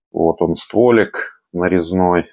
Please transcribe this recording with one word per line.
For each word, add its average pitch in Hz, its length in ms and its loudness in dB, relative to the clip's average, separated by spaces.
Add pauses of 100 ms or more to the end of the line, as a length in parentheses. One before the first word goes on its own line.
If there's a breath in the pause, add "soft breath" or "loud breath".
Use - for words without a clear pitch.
(120)
Вот 82 300 0
он 82 120 0
стволик - 880 0 (100)
нарезной. 90 800 0